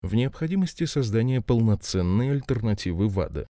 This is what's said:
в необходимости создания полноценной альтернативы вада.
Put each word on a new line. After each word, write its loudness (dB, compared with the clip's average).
в -4
необходимости -2
создания 0
полноценной 2
альтернативы 0
вада. -4